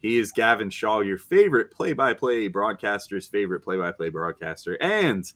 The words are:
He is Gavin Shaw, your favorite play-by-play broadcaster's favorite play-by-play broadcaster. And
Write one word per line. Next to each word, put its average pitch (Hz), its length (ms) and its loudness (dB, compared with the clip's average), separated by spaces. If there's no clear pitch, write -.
He 117 180 2
is 104 140 0
Gavin 113 360 2
Shaw, 107 300 -2
your 98 180 0
favorite 180 540 4
play-by-play 123 760 0
broadcaster's 101 800 -4
favorite 95 320 -2
play-by-play 87 480 -4
broadcaster. 82 720 -8
And 170 420 0